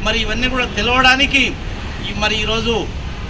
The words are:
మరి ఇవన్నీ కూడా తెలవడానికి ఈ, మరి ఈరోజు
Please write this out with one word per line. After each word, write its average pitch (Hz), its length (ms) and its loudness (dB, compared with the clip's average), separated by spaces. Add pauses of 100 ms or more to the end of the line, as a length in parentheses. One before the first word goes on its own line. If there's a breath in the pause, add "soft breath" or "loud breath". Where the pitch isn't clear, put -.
మరి 220 160 2
ఇవన్నీ 220 280 0
కూడా 254 180 0
తెలవడానికి 254 760 4 (680)
ఈ, 208 80 -4
మరి 214 240 0
ఈరోజు 220 460 0 (420)